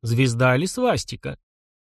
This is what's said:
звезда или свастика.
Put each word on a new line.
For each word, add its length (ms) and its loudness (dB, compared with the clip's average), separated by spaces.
звезда 560 2
или 80 0
свастика. 760 -4